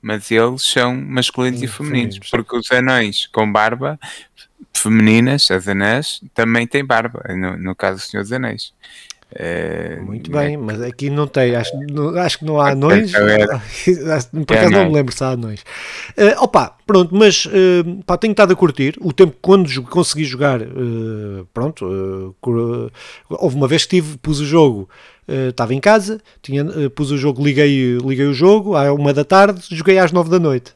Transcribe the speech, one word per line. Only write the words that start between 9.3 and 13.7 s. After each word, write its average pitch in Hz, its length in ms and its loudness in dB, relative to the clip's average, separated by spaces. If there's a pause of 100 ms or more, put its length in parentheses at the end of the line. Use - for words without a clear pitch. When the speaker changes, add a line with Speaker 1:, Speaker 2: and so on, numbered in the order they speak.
Speaker 1:
Eh, 82 680 -8
Speaker 2:
Muito 107 260 -12
Speaker 1:
é 147 100 -2
Speaker 2:
bem, 147 140 -4
mas 110 260 -8
aqui 123 280 -8
não 147 180 -2
tem, 127 260 0
acho, 120 240 -4 (140)
não, 151 260 -4
acho 175 220 -4
que 156 60 -10
não 151 160 0
há 139 100 4
Speaker 1:
Portanto, 135 140 0
Speaker 2:
anões. 185 280 4
Speaker 1:
é 104 320 4 (880)